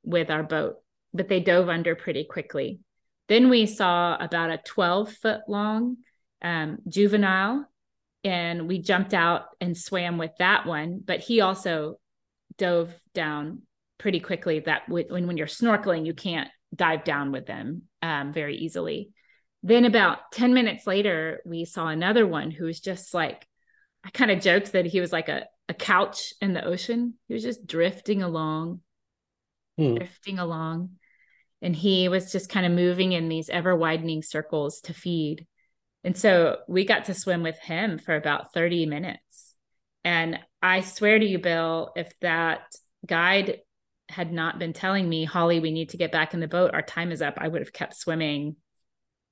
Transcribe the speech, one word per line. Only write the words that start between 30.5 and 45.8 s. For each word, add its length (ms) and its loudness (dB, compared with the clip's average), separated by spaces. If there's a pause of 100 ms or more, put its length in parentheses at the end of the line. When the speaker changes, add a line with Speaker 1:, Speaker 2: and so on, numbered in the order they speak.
Speaker 1:
And 140 0
he 340 2
was 220 -2
just 180 -4
kinda 200 2
moving 420 2
in 180 0
these 180 -4
ever 280 0
widening 480 2
circles 580 -4
to 140 -12
feed. 500 -4 (580)
And 140 -2
so 400 6 (100)
we 160 2
got 220 0
to 80 -4
swim 300 0
with 160 -6
him 400 -4
for 160 -2
about 380 -2
thirty 340 0
minutes. 640 -10 (500)
And 360 0 (240)
I 180 4
swear 380 4
to 60 4
you, 120 2
Bill, 580 -2
if 160 -8 (100)
that 420 0 (420)
guide 540 2 (500)
had 240 -6
not 240 -2
been 160 -4
telling 340 0
me, 180 0
"Holly, 340 2
we 100 0
need 200 -4